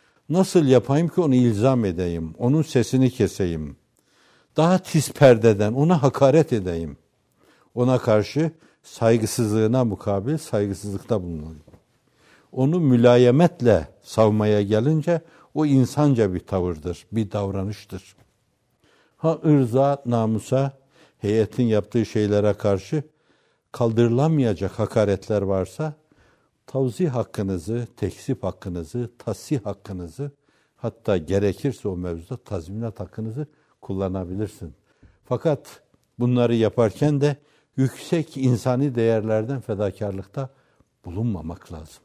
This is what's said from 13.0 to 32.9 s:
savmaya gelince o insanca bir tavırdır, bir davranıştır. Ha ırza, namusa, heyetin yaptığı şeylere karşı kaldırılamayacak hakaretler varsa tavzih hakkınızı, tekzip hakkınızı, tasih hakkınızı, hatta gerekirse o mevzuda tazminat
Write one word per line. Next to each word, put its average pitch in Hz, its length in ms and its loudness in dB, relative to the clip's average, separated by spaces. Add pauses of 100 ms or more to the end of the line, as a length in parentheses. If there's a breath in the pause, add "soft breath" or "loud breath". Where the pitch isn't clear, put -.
savmaya 107 600 2
gelince 147 600 0 (320 soft breath)
o 151 120 0
insanca 131 680 2
bir 90 60 -6
tavırdır, 90 720 -6
bir 104 200 -4
davranıştır. 98 840 -8 (1040 soft breath)
Ha 160 280 -2
ırza, 139 600 2
namusa, 120 640 -2 (460 soft breath)
heyetin 107 460 0
yaptığı 110 420 0
şeylere 104 480 0
karşı 101 500 -2 (680)
kaldırılamayacak 117 1080 0
hakaretler 104 640 -2
varsa 98 520 -4 (760 soft breath)
tavzih 135 420 -2
hakkınızı, 110 800 -4 (100)
tekzip - 460 -6
hakkınızı, 90 760 -8
tasih - 480 -8
hakkınızı, 98 680 -12 (440)
hatta 110 420 -4
gerekirse 98 680 -2
o 92 100 -4
mevzuda 87 400 -8
tazminat 101 640 -10